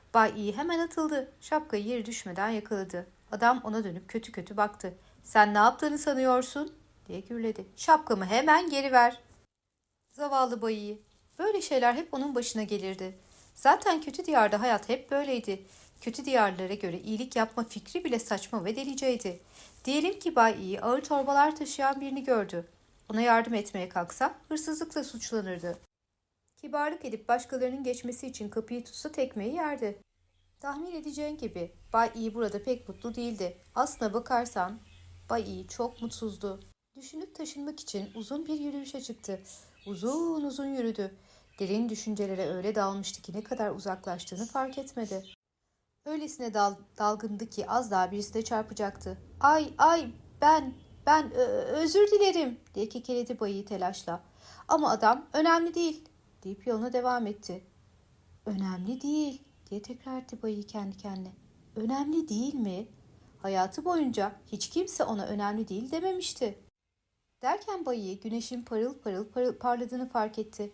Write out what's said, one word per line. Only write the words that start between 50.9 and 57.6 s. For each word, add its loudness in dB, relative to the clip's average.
ben, 6
ö-, 2
özür 6
dilerim." 4
diye -2
kekeledi -4
Bay 0
İyi -6
telaşla. -4
Ama 4
adam, 4
"Önemli 4
değil." -2
deyip -12
yoluna -2
devam 2
etti. -8